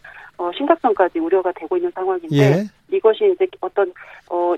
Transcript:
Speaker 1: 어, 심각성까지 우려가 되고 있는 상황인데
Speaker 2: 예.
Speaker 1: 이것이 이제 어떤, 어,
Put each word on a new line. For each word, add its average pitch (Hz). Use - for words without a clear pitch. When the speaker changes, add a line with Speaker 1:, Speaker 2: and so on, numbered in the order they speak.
Speaker 1:
어, 175
심각성까지 208
우려가 175
되고 175
있는 175
상황인데 185
Speaker 2:
예. 143
Speaker 1:
이것이 214
이제 185
어떤, 196
어, 175